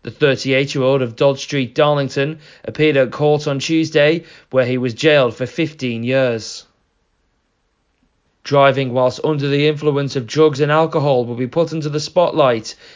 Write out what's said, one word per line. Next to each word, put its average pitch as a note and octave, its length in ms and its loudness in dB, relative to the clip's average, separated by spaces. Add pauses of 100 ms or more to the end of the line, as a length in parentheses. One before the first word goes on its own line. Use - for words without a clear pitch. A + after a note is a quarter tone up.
The - 80 -12
thirty-eight-year-old C3+ 920 0
of A2+ 120 -8
Dodd C#3 220 2
Street, C3 380 -6
Darlington, D3 640 0 (240)
appeared D3+ 340 0
at B2+ 140 2
court D3 360 0
on C#3 120 -4
Tuesday, D#3+ 640 0 (260)
where C3 160 2
he B2+ 140 -2
was A#2+ 160 -4
jailed C#3 400 4
for C3 100 -6
fifteen C3 580 -6
years. B2 640 -2 (1800)
Driving C#3 480 2
whilst B2+ 300 0
under D3 240 -2
the C#3+ 200 2
influence D3 480 -2
of B2 100 -4
drugs D3 340 2
and D3 120 2
alcohol D3+ 540 2
will A#2+ 100 -8
be B2+ 100 -4
put D#3 260 -2
into D3+ 180 -6
the D3 100 -4
spotlight D3 760 0 (220)